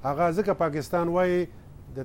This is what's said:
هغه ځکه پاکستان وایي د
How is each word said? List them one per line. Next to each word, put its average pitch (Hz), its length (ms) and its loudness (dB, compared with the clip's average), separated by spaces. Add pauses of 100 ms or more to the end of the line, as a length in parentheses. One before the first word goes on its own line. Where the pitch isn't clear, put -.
هغه 143 180 2 (120)
ځکه 196 280 2
پاکستان 156 400 0 (100)
وایي 180 240 4 (580)
د - 80 -4